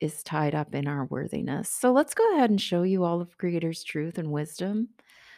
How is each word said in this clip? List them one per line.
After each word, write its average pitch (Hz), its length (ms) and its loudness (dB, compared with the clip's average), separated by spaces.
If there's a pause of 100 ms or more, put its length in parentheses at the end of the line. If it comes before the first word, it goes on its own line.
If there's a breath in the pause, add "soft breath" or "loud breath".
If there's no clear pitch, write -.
is - 220 -4
tied 151 320 0
up 151 200 -2
in 143 140 -2
our 143 160 -2
worthiness. - 640 -4
So - 240 2
let's 285 220 2
go 453 200 4
ahead 254 160 6
and 202 100 4
show 175 220 0
you 185 220 2
all 170 160 2
of 175 180 -10
Creator's 165 460 -2
truth 160 340 -6
and 156 140 -4
wisdom 185 560 -4 (500 loud breath)